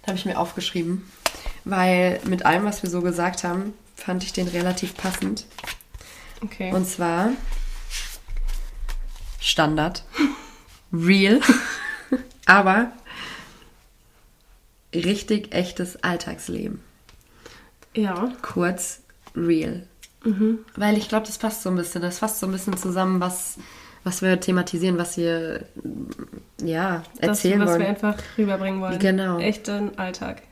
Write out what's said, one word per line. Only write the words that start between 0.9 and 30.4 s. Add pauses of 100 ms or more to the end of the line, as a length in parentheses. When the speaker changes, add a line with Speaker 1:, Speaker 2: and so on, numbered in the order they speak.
Speaker 1:
weil
mit
allem,
was
wir
so
gesagt
haben, (240)
fand
ich
den
relativ
passend. (1000)
Speaker 2:
Okay.
Speaker 1:
Und
zwar (2000)
Standard, (880)
real, (540)
<laughs>
aber (2000)
richtig
echtes
Alltagsleben. (1120)
Speaker 2:
Ja. (120)
Speaker 1:
Kurz (340)
real. (420)
Speaker 2:
Mhm. (180)
Speaker 1:
Weil
ich
glaub,
das
passt
so
ein
bisschen.
Das
fasst
so
ein
bisschen
zusammen,
was, (480)
was
wir
thematisieren,
was
wir, (1000)
ja, (180)
Speaker 2:
Das, (160)
Speaker 1:
erzählen
Speaker 2:
was
Speaker 1:
wollen.
Speaker 2:
wir
einfach (200)
rüberbringen
wollen.
Speaker 1:
Genau.
Speaker 2:
Echten
Alltag.